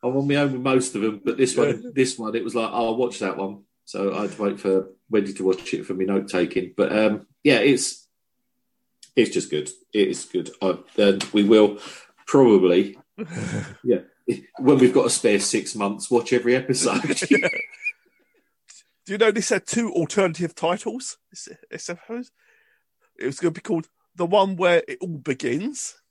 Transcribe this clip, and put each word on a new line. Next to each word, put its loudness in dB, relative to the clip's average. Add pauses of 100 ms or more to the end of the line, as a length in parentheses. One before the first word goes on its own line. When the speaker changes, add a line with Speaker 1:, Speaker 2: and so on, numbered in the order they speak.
Speaker 1:
I'm -2
on 0
my 2
own 2
with -6
most 2
of -4
them, -2
but -2
this 2
one, 0
Speaker 2:
Yeah. -14
Speaker 1:
this 0
one, -8
it -4
was -8
like, -2
"I'll -2
watch -4
that -4
one." -8 (220)
So -4
I -4
had -6
to -8
wait -2
for 0 (200)
Wendy 0
to -8
watch 0
it -6
for -6
me -2
note -2
taking. -2
But, 0
um, 0 (160)
yeah, 4
it's, 2 (1080)
it's 4
just -6
good. -6 (220)
It 2
is -8
good. -6 (120)
I, -2 (200)
and 2
we 4
will 6 (480)
probably, 6 (200)
Speaker 2:
<laughs> -8
Speaker 1:
yeah, 0 (580)
when 4
we've 6
got 4
a 0
spare 2
six -4
months, -6
watch 0
every 2
episode. -2
<laughs> -6
Speaker 2:
<laughs> -2
Yeah. 4 (1600)
Do -8
you -6
know 6
this -2
had 0
two -2
alternative 0
titles? -4 (140)
This, -20 (240)
I -12
suppose -12 (880)
it -12
was -6
gonna 0
be -14
called -4 (260)
The -4
One 2
Where 4
It -10
All -8
Begins. -6 (140)